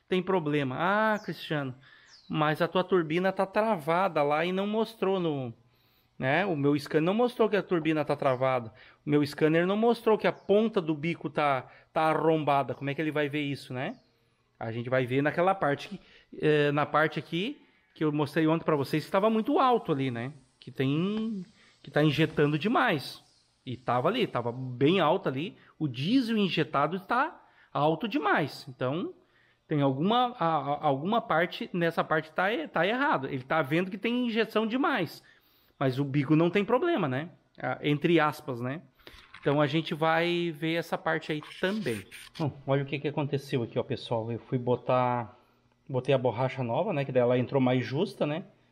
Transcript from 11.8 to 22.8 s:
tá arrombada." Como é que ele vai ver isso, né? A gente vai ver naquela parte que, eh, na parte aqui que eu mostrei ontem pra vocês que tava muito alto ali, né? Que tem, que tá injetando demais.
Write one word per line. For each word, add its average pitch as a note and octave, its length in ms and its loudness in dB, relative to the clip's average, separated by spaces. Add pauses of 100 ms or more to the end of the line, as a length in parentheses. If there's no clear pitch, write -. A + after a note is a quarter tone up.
tá D#3+ 120 0
arrombada." D3 680 2
Como C#3 160 -6
é C#3 60 -4
que D#3+ 60 -4
ele D#3 100 0
vai D3 180 0
ver D3+ 120 -4
isso, C#3 320 -6
né? D3 260 -8 (580)
A A2+ 140 -6
gente A#2+ 180 -6
vai C3 160 2
ver C3 160 2
naquela F3 320 2
parte C#3+ 360 -2
que, F#3+ 100 -12 (400)
eh, D3 320 4
na D3 140 2
parte D3+ 340 0
aqui F#3+ 420 -6 (320)
que D#3+ 120 -4
eu D3+ 80 2
mostrei D3+ 340 0
ontem D#3+ 160 2
pra D#3 140 2
vocês D3 280 -2
que - 60 -10
tava G3+ 180 2
muito A3+ 300 2
alto B3 320 2
ali, C3+ 180 0
né? A#2+ 220 -6 (280)
Que - 120 -18
tem, F#3+ 720 -2 (380)
que - 100 -18
tá D3 100 2
injetando D3+ 560 2
demais. G#3+ 640 0 (440)